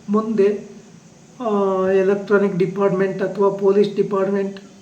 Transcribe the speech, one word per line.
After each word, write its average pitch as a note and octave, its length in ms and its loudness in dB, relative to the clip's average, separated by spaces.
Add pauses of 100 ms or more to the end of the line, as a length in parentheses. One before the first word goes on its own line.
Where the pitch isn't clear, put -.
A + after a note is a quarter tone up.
ಮುಂದೆ, G#3 600 0 (720)
ಆ, A#3 100 -4 (400)
ಎಲೆಕ್ಟ್ರಾನಿಕ್ G3 680 2
ಡಿಪಾರ್ಟ್‌ಮೆಂಟ್ F#3+ 680 0
ಅಥವಾ G3 340 0
ಪೊಲೀಸ್ G3+ 400 2
ಡಿಪಾರ್ಟ್‌ಮೆಂಟ್ G3 640 -2 (220)